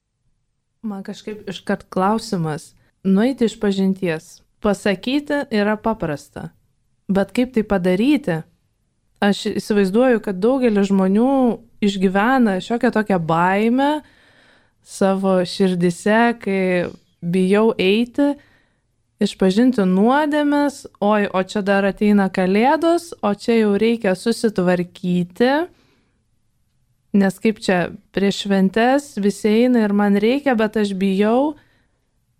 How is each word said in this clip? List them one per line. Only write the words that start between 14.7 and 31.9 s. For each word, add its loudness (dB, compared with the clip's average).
savo 0
širdise, 0
kai -2
bijau 2
eiti, 0
išpažinti 2
nuodėmes, 0
oi, 2
o -2
čia -4
dar 2
ateina 2
Kalėdos, 0
o 0
čia 0
jau 2
reikia 0
susitvarkyti, -2
nes 0
kaip -2
čia 0
prieš -2
šventes 0
visi -2
eina 2
ir -2
man 2
reikia, 0
bet -2
aš -2
bijau, 0